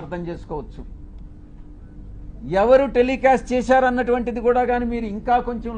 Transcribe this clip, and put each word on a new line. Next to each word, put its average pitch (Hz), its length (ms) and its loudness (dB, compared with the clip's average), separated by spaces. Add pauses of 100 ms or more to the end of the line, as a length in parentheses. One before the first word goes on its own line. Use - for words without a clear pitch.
అర్థం 170 280 -8
చేసుకోవచ్చు. 156 520 -10 (1800)
ఎవరు 262 240 8 (100)
టెలికాస్ట్ 254 560 4
చేశారన్నటువంటిది 247 920 2
కూడా 247 260 4
కానీ 240 220 0
మీరు 233 200 -4
ఇంకా 240 220 0 (140)
కొంచెం 233 260 -8